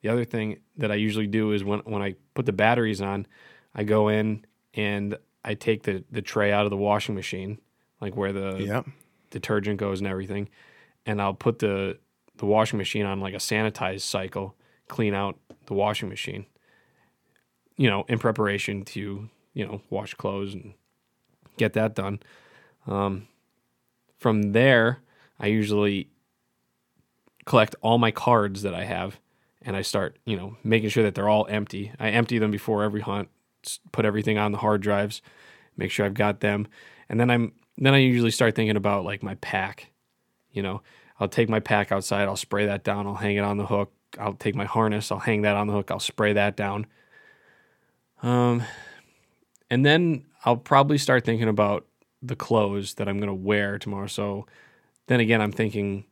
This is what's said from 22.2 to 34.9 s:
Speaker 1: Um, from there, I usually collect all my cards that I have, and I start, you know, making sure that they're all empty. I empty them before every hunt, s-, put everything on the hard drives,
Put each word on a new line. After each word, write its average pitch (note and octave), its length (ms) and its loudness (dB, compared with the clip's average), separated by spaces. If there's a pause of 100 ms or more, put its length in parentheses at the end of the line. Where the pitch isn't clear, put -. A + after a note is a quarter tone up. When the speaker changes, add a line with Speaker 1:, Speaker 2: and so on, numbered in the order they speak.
Speaker 1:
Um, G2 400 -2 (920)
from G#2+ 340 2
there, B2 480 6 (380)
I G#2 80 -2
usually G#2 600 2 (1400)
collect A2 360 4
all A#2 160 4
my A#2 140 4
cards G#2 500 2
that G2 120 -4
I F2+ 120 -6
have, F#2 340 -6 (420)
and G2+ 140 -6
I G2 60 -4
start, F#2 440 -4
you G#2 120 -4
know, G2 260 -10
making A2 260 2
sure A2+ 140 2
that G2+ 120 0
they're G2+ 140 0
all G#2+ 200 4
empty. G#2 500 -6
I A2 100 0
empty A#2 280 2
them G#2+ 140 2
before G#2 320 -2
every G#2+ 180 -2
hunt, G2+ 280 -6 (360)
s-, - 140 -10 (120)
put A2 140 0
everything G#2+ 320 0
on G#2 140 2
the G2+ 80 -6
hard G#2+ 220 2
drives, G#2 400 -2 (560)